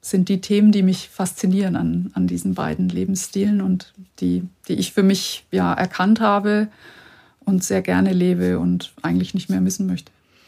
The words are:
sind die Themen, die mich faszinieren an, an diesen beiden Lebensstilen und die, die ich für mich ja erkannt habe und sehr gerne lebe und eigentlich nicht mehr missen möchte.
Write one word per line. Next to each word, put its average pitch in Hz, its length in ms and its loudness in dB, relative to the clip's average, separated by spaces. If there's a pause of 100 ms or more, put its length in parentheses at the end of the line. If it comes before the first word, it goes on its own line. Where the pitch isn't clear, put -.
sind 185 280 0
die 190 120 0
Themen, 208 300 4
die 208 120 4
mich 185 260 0
faszinieren 185 680 -2
an, 175 380 -2
an - 120 0
diesen 175 280 -2
beiden 156 340 -2
Lebensstilen 190 720 -2
und 185 320 -2 (280)
die, - 240 0 (240)
die - 60 -2
ich 190 180 -2
für 202 100 2
mich 190 480 0
ja 180 220 0
erkannt 190 480 0
habe 208 480 2 (720)
und 185 240 0
sehr 190 180 0
gerne 190 300 2
lebe 180 460 2
und - 340 -2 (100)
eigentlich - 320 -2
nicht 185 160 -4
mehr 190 100 0
missen 185 260 0
möchte. 92 260 -6 (360)